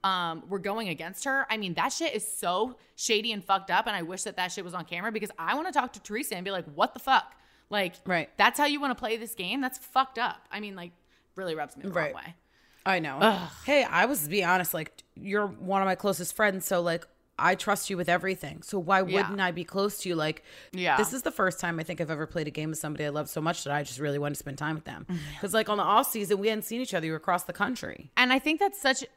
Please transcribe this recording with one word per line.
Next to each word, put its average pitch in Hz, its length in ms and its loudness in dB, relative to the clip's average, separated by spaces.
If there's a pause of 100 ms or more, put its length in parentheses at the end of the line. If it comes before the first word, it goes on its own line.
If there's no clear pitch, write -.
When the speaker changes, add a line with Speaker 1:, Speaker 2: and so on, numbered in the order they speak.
Speaker 1:
um, 175 440 0
were 196 100 -4
going 202 300 -4
against 165 360 -8
her, 269 240 0
I 220 80 0
mean, 196 180 -4
that 190 180 0
shit 320 220 -2
is 214 160 -4
so 202 460 -2 (200)
shady 220 360 0
and 202 100 -4
fucked 185 280 2
up. 196 160 4
And 214 100 -2
I 175 60 -2
wish 180 220 -6
that 202 120 -8
that 180 160 -2
shit 196 120 -8
was 175 100 -10
on 175 100 -6
camera, 185 280 -4
because 214 260 -4
I 165 160 2
wanna 320 180 -4
talk 254 220 0
to 202 80 -18
Teresa 214 340 -6
and 180 80 -6
be 196 60 -2
like, 180 240 -4
"What 208 180 2
the - 80 -16
fuck?" - 340 2 (360)
Like, 196 240 0 (100)
Speaker 2:
Right. 175 320 0
Speaker 1:
that's 302 220 6
how 294 80 6
you 294 140 2
wanna 269 140 0
play 226 220 -2
this 220 180 -8
game? 190 280 -4
That's 262 160 -4
fucked 254 400 0
up. - 320 -4
I 202 100 -8
mean, 208 160 -10
like, 175 160 -12 (440)
really 180 180 -4
rubs 147 240 -6
me - 60 -18
the 196 80 -4
Speaker 2:
Right. 160 200 0
Speaker 1:
wrong - 120 -12
way. 170 100 -14 (520)
Speaker 2:
I 190 120 4
know. 143 220 -2
Speaker 1:
Ugh. 185 300 4 (160)
Speaker 2:
Hey, 277 180 6
I 180 220 4
was, 247 180 0
to 147 60 -6
be 196 120 2
honest, 180 300 4
like, 160 300 -6 (120)
you're 202 320 0
one 190 360 0
of 190 40 4
my 185 100 4
closest 185 380 -2
friends, 196 300 2
so, 180 160 2
like, 170 260 0 (320)
I 175 160 6
trust 196 360 0
you 196 80 -2
with 180 100 0
everything. 180 540 0
So - 160 -4
why 190 240 4
Speaker 1:
Yeah. 185 180 2
Speaker 2:
wouldn't 202 200 0
I 180 100 2
be 165 140 -6
close 202 340 -2
to 196 100 -6
you? 175 80 0
Like, 156 260 0 (300)
Speaker 1:
Yeah. 180 240 4
Speaker 2:
this 208 160 2
is 262 80 -4
the 311 100 -2
first 185 300 0
time 170 180 -2
I 160 40 -4
think 160 180 -6
I've 156 100 -2
ever 156 160 -4
played 151 220 -4
a - 20 -6
game 156 200 -4
with 151 80 -4
somebody 151 260 -4
I 147 60 0
love 147 180 -4
so 160 140 -4
much 165 220 -2
that 143 100 -2
I 147 80 0
just 127 180 -8
really 143 180 0
wanted 143 180 -2
to - 20 -8
spend 135 180 -10
time 156 200 -4
with 156 80 -10
them. - 260 -12
Speaker 1:
Mm-hmm. 147 320 -6
Speaker 2:
'Cause, 190 100 -4
like, 214 160 2
on 208 80 2
the 202 80 2
off 214 260 6
season, 202 280 0
we 202 100 2
hadn't 220 160 0
seen 233 160 -4
each 247 140 -6
other. 165 100 0
You 160 80 -2
were 156 60 -4
across 180 260 2
the - 80 -10
country. - 640 -4
Speaker 1:
And 254 160 6
I 269 60 6
think 302 220 0
that's 392 200 0
such 262 240 2 (120)